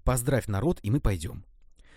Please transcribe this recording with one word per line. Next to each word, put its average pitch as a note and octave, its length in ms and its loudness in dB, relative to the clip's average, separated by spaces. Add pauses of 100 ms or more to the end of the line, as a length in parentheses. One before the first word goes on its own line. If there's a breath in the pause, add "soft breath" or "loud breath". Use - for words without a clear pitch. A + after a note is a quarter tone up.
Поздравь B2+ 420 2
народ, A2+ 360 0
и G2+ 80 -2
мы C#3 100 2
пойдём". F2+ 440 -2 (520 soft breath)